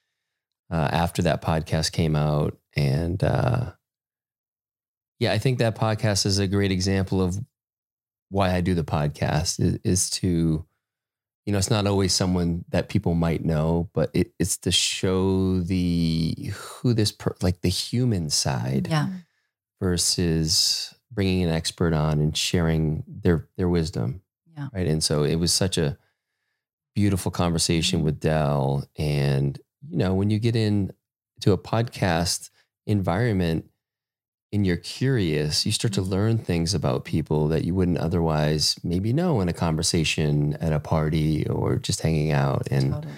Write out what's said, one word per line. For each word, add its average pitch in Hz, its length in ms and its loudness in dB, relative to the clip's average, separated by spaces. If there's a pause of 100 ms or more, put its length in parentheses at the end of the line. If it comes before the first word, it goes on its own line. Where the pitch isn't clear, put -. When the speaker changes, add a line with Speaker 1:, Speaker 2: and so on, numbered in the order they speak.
(720)
Speaker 1:
uh, 80 200 0
after 85 320 0
that 76 180 2
podcast 80 500 -2
came 80 240 0
out. 76 420 0 (180)
And, 73 480 0
uh, - 500 0 (1500)
yeah, 107 140 0
I 107 40 2
think 123 220 0
that 113 160 2
podcast 107 500 0
is 98 140 0
a 101 80 2
great 101 240 2
example 95 500 0
of 92 160 0 (920)
why 95 240 2
I 90 80 0
do 90 120 2
the 85 120 0
podcast 76 720 -2
is, 90 240 0
is 92 280 0
to, 82 540 0 (800)
you 104 60 -4
know, 101 60 0
it's 95 120 -2
not 104 160 2
always 98 280 2
someone 87 560 0
that - 180 0
people 92 260 0
might 82 300 0
know, 82 500 0
but - 200 0
it, - 260 0
it's - 200 0
to 92 120 -2
show 95 880 0
the, 85 960 0
who - 380 -2
this 107 180 2
per-, - 300 -6
like, 90 200 0
the 92 80 2
human 104 600 -2
side 127 600 -2
Speaker 2:
Yeah. 156 180 0
Speaker 3:
Mm-hmm. 190 80 -6 (680)
Speaker 1:
versus 85 1120 0 (160)
bringing 95 320 2
an 85 60 2
expert 82 440 0
on 76 280 2
and 78 140 0
sharing 80 720 0
their, 90 400 0 (100)
their 92 100 0
wisdom. 80 540 -2 (340)
Speaker 2:
Yeah. 143 180 -10
Speaker 1:
Right. 92 140 -2
And 78 160 0
so 73 200 0
it 73 120 0
was 82 180 0
such - 240 -2
a 73 200 -2 (1000)
beautiful 95 360 0
conversation 82 680 0
Speaker 2:
Mm-hmm. 78 60 0
Speaker 1:
with 76 140 -2
Del. 71 680 0 (120)
And, 69 600 0 (300)
you 175 80 -6
know, 95 160 2
when 98 160 0
you 107 100 0
get 117 160 0
in 104 360 0 (500)
to 104 120 6
a 90 40 2
podcast 95 920 -2 (360)
environment 95 840 0 (840)
and 104 160 2
you're 87 100 2
curious, 85 880 0
you 107 60 0
start - 220 -2
to 98 80 0
Speaker 2:
Mm-hmm. 92 100 -2
Speaker 1:
learn 110 260 2
things 85 360 0
about 69 320 0
people 76 420 0
that 80 160 0
you 85 100 0
wouldn't 90 260 2
otherwise 78 840 0
maybe 92 300 -2
know 165 260 0
in 90 80 0
a 85 60 -2
conversation 78 1000 0
at 80 180 -2
a 76 60 0
party 78 680 0
or 76 300 -2
just - 240 -4
hanging 78 300 0
out. 69 380 0
And 67 240 0
Speaker 2:
Totally. - 240 -8